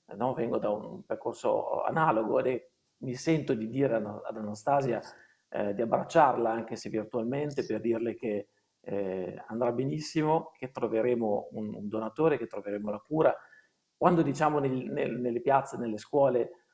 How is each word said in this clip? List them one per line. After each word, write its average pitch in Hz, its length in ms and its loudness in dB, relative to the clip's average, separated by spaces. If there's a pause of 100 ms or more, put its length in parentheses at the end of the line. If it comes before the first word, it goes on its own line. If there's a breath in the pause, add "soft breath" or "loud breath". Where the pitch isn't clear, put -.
eh, - 80 -14
no, 123 180 -2
vengo 127 260 -2
da 107 120 0
un 113 340 -6
percorso - 800 -2
analogo 131 560 2
ed 127 80 0
è, 123 240 -2 (280)
mi 127 160 -6
sento 143 400 0
di 110 140 -4
dire 127 280 2
ad, 104 100 0
ad 110 300 -8
Anastasia, 110 640 0 (460 loud breath)
eh, 101 260 -2
di - 80 -2
abbracciarla, 120 680 4
anche 113 240 -4
se - 120 -10
virtualmente, 120 800 -2
per 107 140 -2
dirle 113 340 0
che, 104 360 -4 (320)
eh, 95 640 -4
andrà 117 240 0
benissimo, 156 840 0
che 127 140 -10
troveremo 113 800 0
un, 107 240 -8
un 104 140 -8
donatore, 113 500 0
che 117 80 -6
troveremo 104 440 -6
la 104 100 -6
cura. 156 340 4 (600 loud breath)
Quando 170 260 6
diciamo 147 380 2
nel, 131 280 0
nel, 131 300 -2
nelle 120 220 0
piazze, 135 380 2
nelle 110 200 -4
scuole 127 520 2 (240 loud breath)